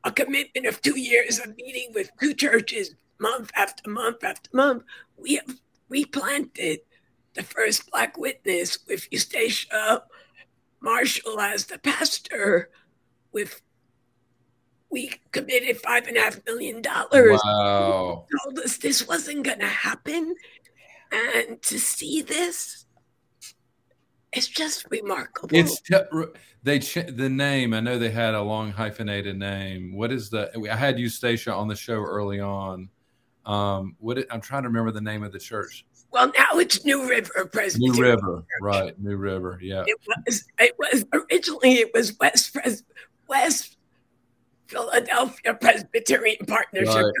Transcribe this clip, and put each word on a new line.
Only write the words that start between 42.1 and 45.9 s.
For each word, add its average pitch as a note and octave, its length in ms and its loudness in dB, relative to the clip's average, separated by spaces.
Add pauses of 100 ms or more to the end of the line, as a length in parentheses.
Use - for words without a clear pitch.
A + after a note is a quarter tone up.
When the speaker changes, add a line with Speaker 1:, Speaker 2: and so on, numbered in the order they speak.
Speaker 1:
West - 360 2
Pres-, B3 280 -2 (460)
West - 480 0 (880)
Philadelphia A#3+ 880 0
Presbyterian A3+ 920 2